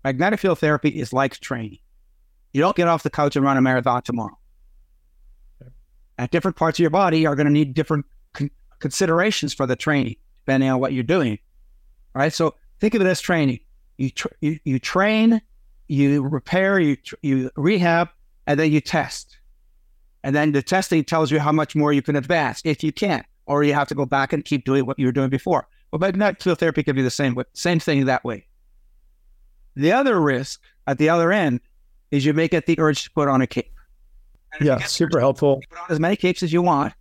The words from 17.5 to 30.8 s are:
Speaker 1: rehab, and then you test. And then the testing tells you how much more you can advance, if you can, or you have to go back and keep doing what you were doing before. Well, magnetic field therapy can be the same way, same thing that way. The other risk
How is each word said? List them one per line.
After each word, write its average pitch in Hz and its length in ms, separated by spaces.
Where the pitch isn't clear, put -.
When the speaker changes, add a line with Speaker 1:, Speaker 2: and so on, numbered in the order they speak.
Speaker 1:
rehab, 170 540
and 143 120
then 160 120
you 151 100
test. - 560
And 139 120
then 151 160
the 143 120
testing 180 400
tells 160 280
you 151 80
how 147 120
much 156 240
more 147 180
you 143 80
can 147 140
advance, 143 500
if 151 180
you 156 80
can, 175 320
or 143 180
you 143 100
have 143 160
to 220 60
go 151 100
back 135 280
and 147 100
keep 143 220
doing 135 200
what 135 120
you 135 80
were 127 60
doing 135 180
before. 135 380
Well, 156 80
magnetic 190 420
field 175 160
therapy 160 240
can 139 140
be 135 80
the 123 80
same 131 240
way, 127 80
same 175 260
thing 139 260
that 127 180
way. 107 240
The 147 160
other 240 280
risk 139 420